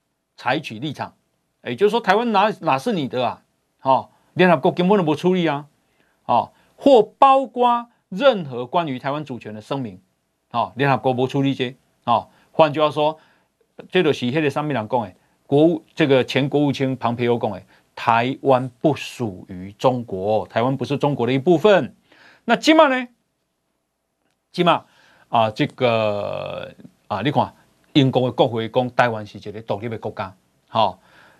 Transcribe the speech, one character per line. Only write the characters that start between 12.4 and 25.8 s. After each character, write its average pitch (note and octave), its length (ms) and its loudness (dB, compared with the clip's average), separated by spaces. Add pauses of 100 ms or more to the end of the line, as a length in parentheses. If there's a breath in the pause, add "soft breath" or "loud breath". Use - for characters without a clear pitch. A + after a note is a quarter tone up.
换 D#3 180 4
句 D3 80 -4
话 D3+ 100 4
说， D3+ 300 -2 (720 soft breath)
这 F#3 100 2
就 D3+ 120 4
是 B2 180 -4
那 D3+ 80 -2
个 D3+ 100 0
上 D3 140 -4
面 D3+ 100 -4
人 A2 140 -4
讲 B2 140 -2
的， F#2+ 100 -8 (340)
国 D3 200 4
务， E3+ 180 0 (100)
这 D#3+ 140 0
个 C3 160 4
前 C3+ 240 -2
国 D3 140 0
务 D3 100 0
卿 C3 240 -4
庞 A#2+ 180 -4
培 A#2+ 140 -2
欧 A#2+ 100 2
讲 A#2 140 -4
的， F#2 100 -12 (320 soft breath)
台 A#2+ 500 0
湾 C3 260 2 (100)
不 D#3+ 160 2
属 F#2 540 -10
于 F#2+ 240 -14
中 B2+ 320 0
国， G2 420 -2
台 - 140 -2
湾 C3 160 0
不 B2+ 80 -6
是 C#3 120 -2
中 D3 160 0
国 A#2+ 140 -2
的 B2+ 60 0
一 C3+ 40 0
部 D#3+ 200 2
分。 E3 360 2 (520 soft breath)
那 A#3 100 0
今 D4+ 220 4
嘛 D#4 100 8
呢？ B3+ 200 -2 (1500)
今 F3 120 -2
嘛 D#3 200 2 (420 soft breath)
啊， A2+ 240 2
这 D3 160 -2
个 G2+ 1080 -4 (360)